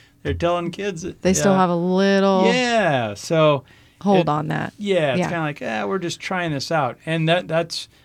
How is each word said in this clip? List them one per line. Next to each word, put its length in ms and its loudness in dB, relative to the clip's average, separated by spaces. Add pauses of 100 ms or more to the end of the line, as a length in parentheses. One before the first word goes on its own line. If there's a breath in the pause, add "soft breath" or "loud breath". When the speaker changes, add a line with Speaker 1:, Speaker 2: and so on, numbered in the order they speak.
(240 soft breath)
Speaker 1:
they're 100 -4
telling 380 -2
kids 320 -8
that, 180 -12
Speaker 2:
They 120 2
still 200 2
Speaker 1:
yeah. 60 4
Speaker 2:
have 100 2
a 60 0
little 720 2
Speaker 1:
Yeah, 680 2
so 500 2 (380 soft breath)
Speaker 2:
hold 200 4
Speaker 1:
it, 80 0
Speaker 2:
on 180 -2
that. 300 -6
Speaker 1:
yeah, 340 0
it's 80 0
Speaker 2:
Yeah. 100 -2
Speaker 1:
kinda 140 -4
like, 180 -6
"Eh, 220 -6
we're 160 -2
just 200 -8
trying 320 -4
this 200 -4
out." 340 0
And 240 -2
that, 180 0
that's, 400 -4 (180 soft breath)